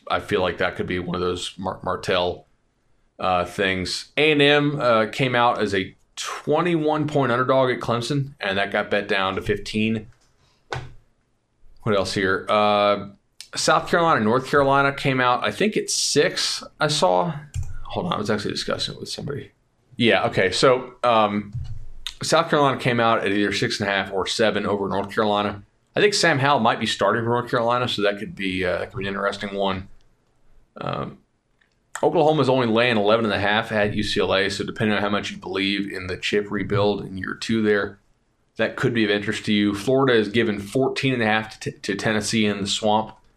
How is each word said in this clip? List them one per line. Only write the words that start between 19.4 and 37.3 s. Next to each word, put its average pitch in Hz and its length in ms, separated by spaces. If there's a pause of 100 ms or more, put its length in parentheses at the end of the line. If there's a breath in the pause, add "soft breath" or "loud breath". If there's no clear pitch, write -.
Yeah, 110 300
okay, 95 240
so, 127 420 (100)
um, 104 480 (720)
South 160 300
Carolina 143 280
came 120 200
out 113 260
at 98 60
either 101 200
six - 280
and 101 100
a - 20
half 98 220
or 92 140
seven 104 400
over 98 200
North 98 240
Carolina. 104 520 (320)
I - 40
think 202 140
Sam 165 240
Howell 139 220
might 117 200
be 113 60
starting 110 380
for 117 60
North 120 200
Carolina, 120 380
so - 160
that 101 160
could 90 160
be, 95 280
uh, 90 140
that 92 140
could - 80
be 98 80
an 98 80
interesting 98 400
one. 98 320 (920)
Um, - 380 (840)
Oklahoma's 151 460
only 127 180
laying 117 300
eleven 107 280
and 104 80
a 90 60
half 107 320
at 104 240
U 104 80
C 104 180
L 95 140
A, 98 140
so 101 140
depending 107 320
on 95 60
how 104 80
much 101 220
you 98 60
believe 98 540
in 95 140
the 90 120
chip 104 340
rebuild 101 500
in 95 160
year 101 160